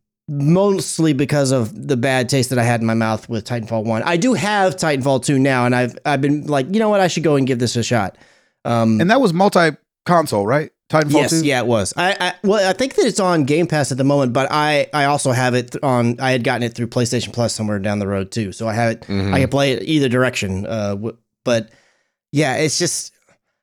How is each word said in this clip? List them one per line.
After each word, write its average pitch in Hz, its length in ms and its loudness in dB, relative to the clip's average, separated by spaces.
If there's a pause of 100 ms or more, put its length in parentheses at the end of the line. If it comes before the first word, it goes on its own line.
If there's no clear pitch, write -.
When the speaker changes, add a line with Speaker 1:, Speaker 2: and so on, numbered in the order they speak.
(280)
Speaker 1:
mostly 160 880 2
because 139 380 0
of 131 360 -2
the 139 100 0
bad 131 320 0
taste 131 200 0
that 123 100 0
I 117 40 2
had 117 180 0
in 113 60 -2
my 113 60 0
mouth 110 360 -2
with 110 160 -6
Titanfall 113 400 -6
one. 113 180 -2
I 175 140 0
do 240 160 2
have 190 420 0
Titanfall 139 500 0
two 139 140 2
now, 131 260 2
and 123 100 2
I've, 123 300 -2
I've 139 160 0
been 147 240 0
like, 139 260 -2
"You 214 80 2
know 214 100 2
what? 208 120 2
I 185 60 4
should 160 160 -2
go 151 120 2
and 139 120 2
give 127 120 0
this 120 160 -2
a 117 80 0
shot." 104 320 -2 (500)
Um, 113 360 2
Speaker 2:
And 175 80 4
that 254 120 4
was 190 120 2
multi-console, 165 1120 0
right? 139 260 -2 (180)
Titanfall 156 240 2
Speaker 1:
Yes, 143 160 4
Speaker 2:
two? 165 160 2
Speaker 1:
yeah, 139 140 2
it 113 80 -2
was. 107 280 0
I, 180 240 0
I, 180 140 -2 (100)
well, 196 240 2
I 185 60 2
think 269 220 -4
that 403 100 4
it's 208 140 0
on 175 240 2
Game 151 240 2
Pass 151 240 0
at 127 80 -4
the 135 40 0
moment, 139 300 2
but 135 180 0
I, 151 400 2
I 147 140 0
also 143 260 0
have 127 220 0
it 123 200 -2
th-, - 100 -6
on, 120 360 0
I 131 120 0
had 123 120 0
gotten 123 200 -2
it 117 100 -4
through 120 140 -6
PlayStation 120 440 -2
Plus 117 220 -2
somewhere 107 240 -4
down 101 220 -4
the 101 80 -4
road 98 240 -4
too. 104 200 -6
So 113 160 -8
I 110 60 -4
have 117 200 0
it, - 80 -12
Speaker 3:
Mm-hmm. 98 320 -2
Speaker 1:
I 139 80 2
can 131 80 0
play 139 240 2
it - 100 -4
either 143 260 0
direction. 113 560 -2
Uh, 101 300 -4
w-, 107 220 -8 (280)
but 117 240 0 (600)
yeah, 139 240 0
it's 143 240 -2
just, - 340 -6 (500)